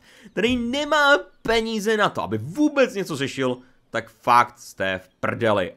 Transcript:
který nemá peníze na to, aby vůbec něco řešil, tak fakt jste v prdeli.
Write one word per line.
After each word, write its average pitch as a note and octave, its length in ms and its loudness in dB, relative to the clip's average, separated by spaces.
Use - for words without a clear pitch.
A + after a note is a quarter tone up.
který A#3+ 260 0
nemá C#4+ 640 2
peníze A3 540 0
na G3+ 120 2
to, A2+ 140 -4
aby F#2+ 160 -4
vůbec C4 560 0
něco F3 220 -6
řešil, B2+ 420 -4
tak A2+ 200 -6
fakt A#2+ 480 2
jste F#2+ 460 -6
v - 40 -20
prdeli. G#2+ 560 -2